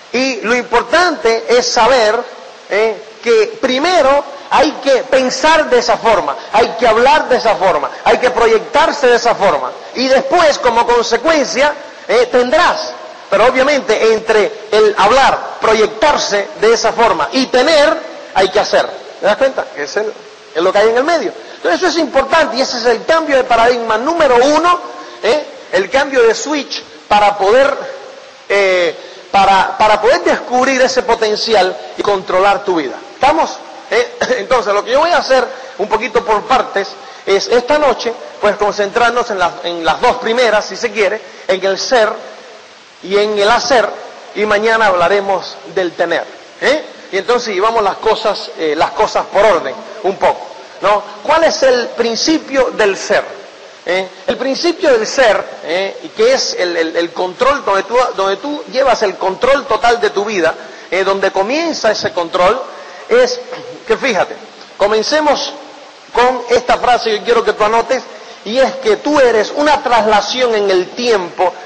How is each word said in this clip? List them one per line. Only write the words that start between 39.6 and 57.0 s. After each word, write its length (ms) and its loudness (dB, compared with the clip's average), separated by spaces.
en 200 -6
las 160 0
dos 160 2
primeras, 480 0
si 120 -12
se 160 -6
quiere, 280 -2
en 160 0
el 140 0
ser 300 2
y 140 -4
en 220 0
el 120 2
hacer, 380 2
y 120 -2
mañana 400 2
hablaremos 720 0
del 180 -2
tener, 320 -2
¿eh? 240 0
Y 60 -2
entonces 360 -2
llevamos 280 0
las 160 -2
cosas, 600 -2
eh, 180 -2
las 160 0
cosas 340 -2
por 180 2
orden, 300 2
un 140 -2
poco, 300 0
¿no? 220 2
¿Cuál 220 2
es 180 2
el 260 2
principio 840 0
del 240 0
ser? 280 -2
¿Eh? 240 -2
El 100 -4
principio 540 -2
del 160 2
ser, 380 2
¿eh? 400 -6
Y 60 -14
que 260 2
es 240 -4
el, 180 -2
el, 200 -2
el 160 -2